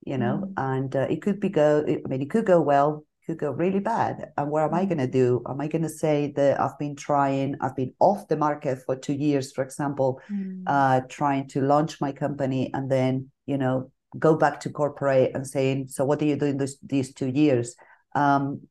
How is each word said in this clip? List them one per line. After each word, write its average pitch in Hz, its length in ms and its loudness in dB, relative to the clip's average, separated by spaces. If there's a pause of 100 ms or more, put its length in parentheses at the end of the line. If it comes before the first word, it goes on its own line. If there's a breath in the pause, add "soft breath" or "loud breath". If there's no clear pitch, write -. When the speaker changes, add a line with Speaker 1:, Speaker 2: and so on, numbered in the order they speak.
Speaker 1:
you 139 120 -4
know, 123 280 0
Speaker 2:
Mm. 190 120 -10
Speaker 1:
and, 135 380 -2
uh, 131 140 0
it 151 120 -2
could 202 180 -2
be 196 100 -2
go, 151 380 4
I - 200 -2
mean, 131 140 -2
it 139 80 -6
could 220 160 0
go 180 160 6
well, 143 440 2 (200)
could 165 120 -6
go 147 140 -4
really 180 280 0
bad. 196 580 -2
And 147 140 -2
what 156 120 2
am 151 100 0
I 180 120 0
Speaker 2:
Mm. 196 40 -2
Speaker 1:
gonna 135 180 0
do? 127 400 2
Am 135 140 -6
I 147 60 -4
gonna 160 200 -2
say 147 480 0
that 139 240 4
I've - 180 -2
been 147 180 -6
trying, 139 640 0
I've 131 140 -4
been 131 240 -4
off 202 280 4
the 160 80 0
market 147 500 -2
for 139 100 -2
two 131 180 -4
years, 139 400 0
for 131 100 -4
example, 135 560 -2 (100)
Speaker 2:
Mm. 190 380 -8
Speaker 1:
uh, 135 400 4
trying 139 420 -2
to 139 120 -2
launch 147 400 2
my 139 100 -2
company 135 640 -4
and 135 180 -4
then, 131 400 0 (140)
you 139 120 -2
know, 131 340 -2 (260)
go 156 180 4
back 151 260 0
to - 80 -8
corporate 139 680 2
and 131 120 -8
saying, 135 400 -2
"So - 180 -4
what 147 160 0
are 156 40 0
you 147 100 2
doing 139 220 -2
this, 139 240 -4
these 135 320 -2
two 135 160 -4
years?" 127 460 2 (400 soft breath)
Um, 139 560 0